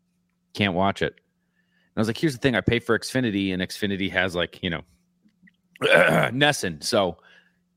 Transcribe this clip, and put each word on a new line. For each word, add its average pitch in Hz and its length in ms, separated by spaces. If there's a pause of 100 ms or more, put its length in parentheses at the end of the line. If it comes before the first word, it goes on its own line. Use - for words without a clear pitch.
(600)
can't 101 160
watch 95 260
it." - 120
And - 840
I - 40
was 107 60
like, 117 100
"Here's 156 160
the 120 60
thing. 127 160
I 95 60
pay 117 180
for 110 200
Xfinity, 101 540
and 90 80
Xfinity 98 500
has, 92 240
like, 87 260
you 92 80
know, 80 120 (540)
<clears throat> - 460
Nesson. 147 1000
So 98 340 (600)